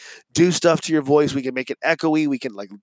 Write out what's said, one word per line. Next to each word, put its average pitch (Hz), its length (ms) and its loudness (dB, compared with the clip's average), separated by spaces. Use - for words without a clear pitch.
do 175 200 2
stuff 160 300 2
to 160 100 -6
your 151 100 2
voice. 143 320 2
We 135 80 -4
can 127 120 -6
make 127 160 -6
it 117 140 -8
echoey. 156 440 0
We 139 100 -2
can, 117 160 -10
like, 101 160 -14